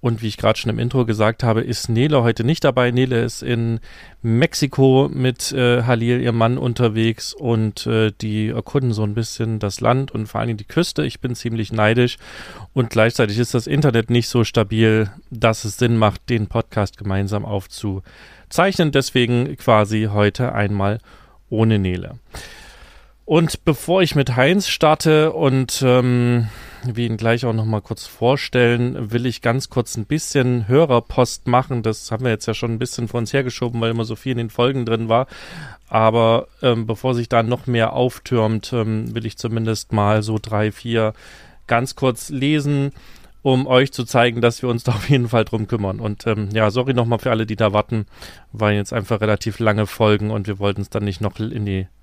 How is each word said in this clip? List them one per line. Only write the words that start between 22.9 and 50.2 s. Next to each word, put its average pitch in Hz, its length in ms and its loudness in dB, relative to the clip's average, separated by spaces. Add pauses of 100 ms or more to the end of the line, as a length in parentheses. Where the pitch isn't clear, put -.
Und 165 400 0
bevor 175 380 2
ich 160 140 0
mit 135 180 2
Heinz 156 320 4
starte 156 680 4
und, 135 540 0
ähm, 123 640 4 (360)
wir 117 220 -4
ihn 113 100 -2
gleich 113 280 0
auch 117 80 0
noch 110 120 0
mal 110 160 0
kurz - 260 -10
vorstellen, 120 1080 0
will 120 140 0
ich 120 160 -6
ganz 123 280 -2
kurz - 260 -4
ein 110 100 -6
bisschen 127 640 0
Hörerpost 127 800 2
machen. 123 360 0
Das 110 280 -4
haben 117 140 -6
wir 123 60 2
jetzt 107 160 -4
ja 110 80 -2
schon 117 180 -4
ein 110 60 -4
bisschen 120 300 -6
vor 117 100 -4
uns 117 140 -4
hergeschoben, 123 480 -2
weil 113 100 0
immer 117 140 -2
so 110 120 -8
viel 131 160 -6
in 120 60 -2
den 113 120 -6
Folgen 127 340 0
drin 113 240 -2
war. 117 180 4 (640)
Aber, 113 600 4 (140)
ähm, 113 240 2
bevor 120 280 -2
sich 120 140 -2
da 117 140 2
noch 120 240 -2
mehr 117 260 0
auftürmt, 113 800 -2
ähm, 110 420 -2
will 113 120 -6
ich 113 100 -10
zumindest 113 560 -4
mal 107 300 2
so 107 180 -2
drei, 107 320 -2
vier 113 400 -2 (540)
ganz 123 280 0
kurz - 360 -2
lesen, 143 640 -2 (500)
um 131 240 2
euch 131 260 4
zu 127 120 -6
zeigen, 120 360 2
dass 117 220 2
wir 127 60 -2
uns 117 160 -2
<laughs> - 0 -
da 120 80 0
auf 101 160 -4
jeden 127 200 4
Fall 113 160 2
drum 107 240 -4
kümmern. 104 320 -4
Und, 107 260 -6
ähm, 107 260 -2
ja, 110 180 2
sorry 127 240 -2
noch 120 120 2
mal 117 120 0
für 127 120 -2
alle, 110 160 0
die 107 100 -6
da 107 160 2
warten. 104 340 0 (460)
Waren 107 220 2
jetzt 104 180 -4
einfach 107 280 -2
relativ 107 380 -2
lange 107 280 2
Folgen 107 440 2